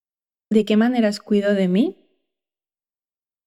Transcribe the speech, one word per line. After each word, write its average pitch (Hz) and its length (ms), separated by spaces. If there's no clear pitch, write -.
¿De 214 120
qué 208 140
maneras 226 420
cuido 202 360
de 190 120
mí? 226 300